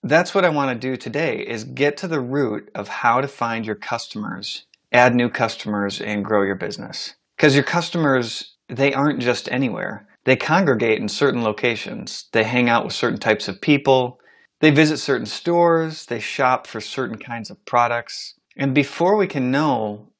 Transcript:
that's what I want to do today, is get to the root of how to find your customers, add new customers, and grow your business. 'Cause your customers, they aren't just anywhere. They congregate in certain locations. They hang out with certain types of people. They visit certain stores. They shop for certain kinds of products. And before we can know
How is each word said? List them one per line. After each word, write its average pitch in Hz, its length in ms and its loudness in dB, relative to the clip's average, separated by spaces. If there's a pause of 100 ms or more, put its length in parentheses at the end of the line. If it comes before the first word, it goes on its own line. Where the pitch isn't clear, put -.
that's 175 320 2
what 190 100 4
I 170 40 4
want 143 200 0
to 123 180 -4
do 127 100 -4
today, 131 500 -4
is 110 160 -6
get 135 340 0
to 190 100 -8
the 160 140 -2
root 123 540 -4
of 101 140 -8
how 120 320 2
to 139 60 -4
find 113 380 -6
your 107 120 -6
customers, - 880 -10 (260)
add 123 240 8
new 120 140 2
customers, 104 720 -4
and 104 240 -4
grow 101 180 2
your 98 140 -2
business. - 580 -10 (220)
'Cause 139 180 6
your 143 80 4
customers, 147 920 -2 (100)
they 135 260 0
aren't 139 280 0
just 120 280 -2
anywhere. - 580 -4 (180)
They 131 120 4
congregate 123 640 2
in 104 80 -4
certain 123 340 0
locations. 110 880 -4
They 113 140 4
hang 123 240 2
out 120 160 2
with - 80 -8
certain 120 260 -2
types 110 300 0
of - 100 -10
people. 135 640 2 (400)
They 156 100 8
visit 151 280 4
certain 120 260 -2
stores. 165 800 0
They 117 160 -6
shop 127 440 0
for - 140 -12
certain 110 380 -8
kinds 117 320 -12
of - 160 -20
products. 117 680 0 (200)
And 139 180 -2
before 170 440 2
we 196 100 2
can 127 240 -2
know 117 560 -2 (120)